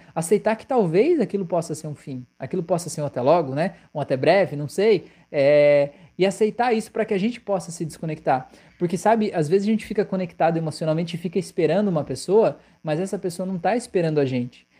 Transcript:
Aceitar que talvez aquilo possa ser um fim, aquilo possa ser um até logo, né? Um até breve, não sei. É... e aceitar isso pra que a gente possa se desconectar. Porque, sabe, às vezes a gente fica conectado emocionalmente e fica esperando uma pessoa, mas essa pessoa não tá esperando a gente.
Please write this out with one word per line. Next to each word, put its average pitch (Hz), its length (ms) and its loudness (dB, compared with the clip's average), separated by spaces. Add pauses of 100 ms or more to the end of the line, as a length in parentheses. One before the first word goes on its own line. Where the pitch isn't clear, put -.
(140)
Aceitar 208 420 0
que - 120 -16
talvez 240 520 2
aquilo 196 260 -2
possa 165 280 -4
ser 151 140 -10
um 147 80 -10
fim, 127 300 -14 (120)
aquilo 180 240 -6
possa 170 280 -2
ser 156 120 -8
um 147 40 -2
até 131 160 -6
logo, 139 340 2
né? 165 200 -2 (180)
Um 151 60 -6
até 139 160 -2
breve, 151 400 2
não 147 120 -6
sei. 202 380 2 (260)
É... 147 600 6 (260)
e 180 80 2
aceitar 214 480 0
isso 220 180 -2
pra 214 140 -2
que 220 80 -4
a 202 40 0
gente 226 220 -2
possa 180 320 -6
se 170 140 -8
desconectar. 156 640 -4 (300)
Porque, 180 180 -2
sabe, 214 360 2
às 160 140 0
vezes 196 200 2
a 220 40 0
gente 214 140 -2
fica 208 180 -2
conectado 175 540 -2
emocionalmente 160 580 -4
e 160 40 -10
fica 180 180 -6
esperando 175 500 0
uma 160 160 0
pessoa, 175 560 0 (240)
mas 156 160 -2
essa 190 200 -6
pessoa 180 260 -6
não 190 140 -6
tá 185 160 0
esperando 165 440 0
a 139 60 4
gente. 127 420 -6 (120)